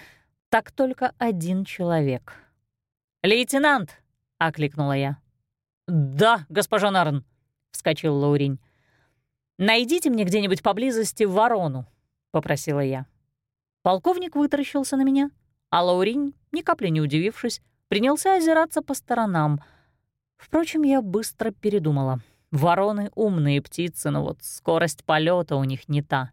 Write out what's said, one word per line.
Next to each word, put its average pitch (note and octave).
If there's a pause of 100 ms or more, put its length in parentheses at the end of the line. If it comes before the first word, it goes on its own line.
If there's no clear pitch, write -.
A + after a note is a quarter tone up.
(500)
так A3+
только B3+
один F#3
человек. D#3 (920)
«Лейтенант!» B3 (340)
окликнула D3+
я. C#3 (720)
«Да, D#3+
госпожа G3+
Нарн!» D#3 (460)
вскочил D#3
Лауринь. C#3+ (1000)
«Найдите A#3+
мне A3+
где-нибудь F#3+
поблизости A3+
ворону», F#3+ (460)
попросила D3
я. C3 (760)
Полковник E4+
вытаращился C#4+
на C4+
меня, C#4 (380)
а F3
Лауринь, G#3+ (160)
ни F4
капли C#4+
не D#3
удивившись, E3 (280)
принялся C#4+
озираться D#4+
по C#4
сторонам. F3 (760)
Впрочем, D#4+
я C4+
быстро G#3+
передумала. D3 (320)
Вороны — F#3+
умные D#3
птицы, E3
но C#3+
вот D3
скорость -
полета D#3+
у C3+
них C3
не D3
та. C3